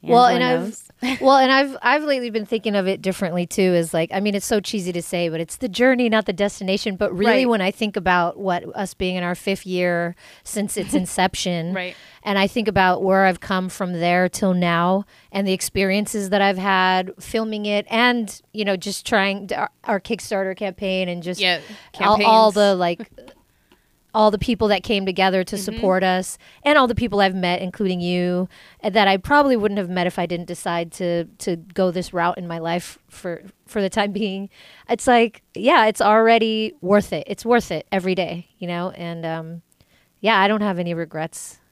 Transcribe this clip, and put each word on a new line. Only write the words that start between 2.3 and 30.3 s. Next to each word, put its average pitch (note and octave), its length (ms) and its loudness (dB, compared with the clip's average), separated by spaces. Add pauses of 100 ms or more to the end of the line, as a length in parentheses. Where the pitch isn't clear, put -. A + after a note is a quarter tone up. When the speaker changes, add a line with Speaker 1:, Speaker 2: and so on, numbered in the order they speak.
Speaker 1:
been G#3+ 160 -4
thinking A3 280 -2
of F#3+ 140 0
it G3 140 -2
differently F3+ 420 -2
too, - 160 -4
is F3 320 2
like, E3 220 0
I F#3+ 60 -2
mean, G#3 140 -2
it's G3+ 120 -4
so A3 120 0
cheesy F#3 340 -4
to E3+ 100 -4
say, F3 260 -4
but D#3+ 120 -4
it's - 180 -8
the B3+ 100 -6
journey, A#3+ 400 2
not A3 160 2
the G#3+ 80 -4
destination. G3 640 -2
But G3+ 160 -2
really, G3+ 180 2 (140)
Speaker 3:
Right. B3 60 0
Speaker 1:
when A3 100 2
I F#3 100 0
think G#3 280 -4
about F3 400 2
what F#3 260 -2 (100)
us F#3+ 200 -6
being F#3 220 -4
in F3+ 60 -4
our F3 120 -4
fifth G3 320 -6
year F3 500 -2 (260)
since - 360 -6
its G3 160 -6
Speaker 3:
<laughs> C#4+ 80 2
Speaker 1:
inception, F3+ 720 -2
Speaker 3:
Right. F3+ 200 -6 (280)
Speaker 1:
and G3 160 -2
I G3 80 2
think G#3 200 -2
about F#3+ 360 2
where F#3+ 240 4
I've F3+ 140 0
come F#3 280 -4
from F3+ 240 -6
there F3 380 2
till F#3 240 0
now F3 500 2 (280)
and G3 140 -2
the F#3+ 60 0
experiences G3 760 -2
that G3+ 100 2
I've G3 160 2
had F#3 640 2
filming A3 460 -6
it G#3 240 -2
and, A#3 500 0 (140)
you G#3+ 100 -4
know, G3 140 0
just - 260 -8
trying G3 440 -2
to, - 100 -4
our, - 120 -4 (140)
our G3+ 160 -2
Kickstarter F#3+ 560 -4
campaign F#3 540 -4
and F3 120 -8
just F3+ 180 -6
Speaker 3:
Yeah, F3+ 200 0 (400)
Speaker 1:
all, G#3 120 4 (120)
all A3 280 6
Speaker 3:
campaigns. - 20 -8
Speaker 1:
the, G3+ 200 4
like, F3+ 360 -2 (1000)
all G#3+ 200 4
the G#3 80 -2
people A3+ 260 0
that G3+ 160 2
came G3 240 -2
together F#3 380 2
to G3 100 -8
Speaker 3:
Mm-hmm. G3 80 -6 (140)
Speaker 1:
support F#3 260 2
us F#3 340 -2 (280)
and D4 120 6
all C4 120 6
the A3+ 80 -2
people G#3 240 0
I've F#3+ 160 2
met, F3+ 260 -2
including F#3 380 -4
you, F3+ 480 -2 (340)
that G3+ 240 2
I G3 120 4
probably C#4 380 4
wouldn't G3+ 220 -2
have F3+ 100 -4
met F3+ 200 -2
if F3+ 100 -6
I F3 80 -2
didn't E3+ 200 -6